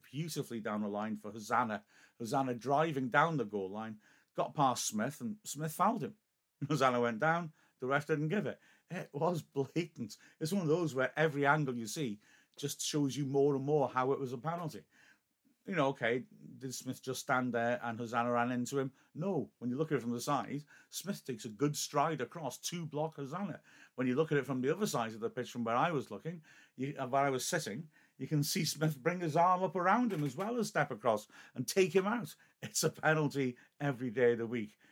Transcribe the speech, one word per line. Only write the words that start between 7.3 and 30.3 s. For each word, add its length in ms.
the 60
ref 200
didn't 220
give 180
it. 120
It 220
was 300
blatant. 760
It's 120
one 100
of 60
those 260
where 220
every 300
angle 300
you 100
see 320
just 260
shows 320
you 100
more 280
and 100
more 280
how 200
it 80
was 120
a 60
penalty. 420
You 60
know, 140
okay, 340
did 160
Smith 280
just 180
stand 320
there 320
and 140
Hosannah 340
ran 180
into 280
him? 120
No. 440
When 120
you 60
look 160
at 60
it 20
from 120
the 80
side, 440
Smith 380
takes 180
a 60
good 260
stride 460
across 360
to 280
block 300
Hosannah. 440
When 120
you 100
look 160
at 60
it 80
from 160
the 120
other 120
side 260
of 80
the 80
pitch, 220
from 140
where 120
I 140
was 200
looking, 300
you, 220
uh, 80
where 160
I 60
was 160
sitting, 400
you 80
can 160
see 220
Smith 360
bring 200
his 160
arm 260
up 140
around 360
him 120
as 100